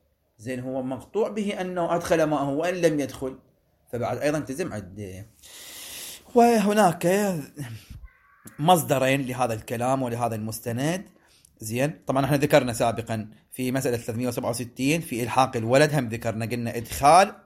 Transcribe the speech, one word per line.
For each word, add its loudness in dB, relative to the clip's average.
زين، -8
هو -6
مقطوع -4
به -4
أنه -2
أدخل 2
ماءه 0
وإن -2
لم 2
يدخل، -6
فبعد -4
أيضًا 0
تلزم -6
عدة. -12
وهناك 4
مصدرين 4
لهذا -2
الكلام -2
ولهذا -2
المستند. -4
زين، -4
طبعًا 2
احنا 2
ذكرنا 4
سابقًا -2
في -4
مسألة 0
ثلاثمية -4
وسبعة -2
وستين -2
في -4
إلحاق 2
الولد، 4
هم 0
ذكرنا، -4
قلنا -4
إدخال 6